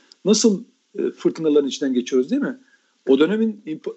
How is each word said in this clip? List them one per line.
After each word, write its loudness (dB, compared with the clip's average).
Nasıl, 2
e, -4
fırtınaların 0
içinden -4
geçiyoruz 0
değil -2
mi? -6
O 4
dönemin 0
imp-, -10